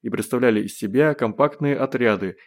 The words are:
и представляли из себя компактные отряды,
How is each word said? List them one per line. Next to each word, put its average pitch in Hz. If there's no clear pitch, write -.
и 117
представляли 113
из 101
себя 135
компактные 143
отряды, 110